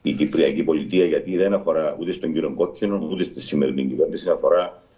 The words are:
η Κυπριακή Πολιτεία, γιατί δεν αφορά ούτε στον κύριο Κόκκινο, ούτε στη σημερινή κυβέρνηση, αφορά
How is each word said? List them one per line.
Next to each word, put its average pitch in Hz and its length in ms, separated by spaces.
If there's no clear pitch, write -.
η - 100
Κυπριακή 78 520
Πολιτεία, 80 400
γιατί 85 320
δεν 95 180
αφορά 80 460
ούτε 85 120
στον 80 200
κύριο 76 220
Κόκκινο, 90 560
ούτε 92 140
στη - 160
σημερινή 67 460
κυβέρνηση, 78 440
αφορά 85 520